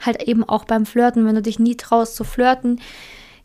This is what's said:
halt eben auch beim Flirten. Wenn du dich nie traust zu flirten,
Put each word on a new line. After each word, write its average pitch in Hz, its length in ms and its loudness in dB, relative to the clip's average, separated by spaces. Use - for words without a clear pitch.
halt - 220 -2
eben 226 220 0
auch 214 200 -2
beim 220 220 0
Flirten. 240 400 2
Wenn 214 80 2
du 220 80 0
dich 214 160 -4
nie 233 180 2
traust 233 400 -2
zu 226 80 -8
flirten, 247 560 0